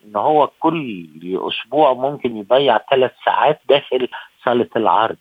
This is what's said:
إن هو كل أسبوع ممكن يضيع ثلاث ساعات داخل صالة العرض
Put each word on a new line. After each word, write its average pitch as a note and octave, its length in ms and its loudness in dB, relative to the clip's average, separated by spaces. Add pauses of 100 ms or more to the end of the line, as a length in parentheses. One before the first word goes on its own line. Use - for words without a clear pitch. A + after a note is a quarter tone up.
إن G#2 120 -10
هو C#3 420 0
كل C3 480 -6 (160)
أسبوع C3 680 -2
ممكن B2+ 440 -4
يضيع A#2+ 420 2 (120)
ثلاث B2+ 200 2 (140)
ساعات C3+ 440 0
داخل B2+ 400 0 (360)
صالة A#2+ 320 0
العرض G#2 440 2